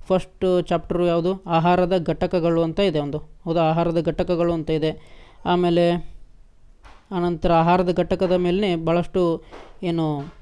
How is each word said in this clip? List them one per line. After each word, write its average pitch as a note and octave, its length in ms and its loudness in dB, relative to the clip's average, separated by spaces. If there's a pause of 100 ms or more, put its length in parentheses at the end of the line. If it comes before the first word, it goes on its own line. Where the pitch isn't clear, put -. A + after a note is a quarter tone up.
ಫಸ್ಟ್ F#3 680 0
ಚಾಪ್ಟರ್ F3 340 -2
ಯಾವುದು? F3 440 0
ಆಹಾರದ F3 520 2
ಘಟಕಗಳು E3 640 0
ಅಂತ E3 180 -2
ಇದೆ F3+ 180 0
ಒಂದು, C#3+ 200 -4
ಹೌದಾ? E3 440 -4
ಆಹಾರದ E3 380 2
ಘಟಕಗಳು E3+ 520 0
ಅಂತ D#3+ 180 -4
ಇದೆ. D#3 500 -4 (240)
ಆಮೇಲೆ F3 680 2 (1000)
ಆನಂತರ F3 420 0
ಆಹಾರದ F3 420 2
ಘಟಕದ F3+ 380 0
ಮೇಲೇ F3+ 440 0
ಭಾಳಷ್ಟು E3 680 0 (400)
ಏನು D#3+ 600 -2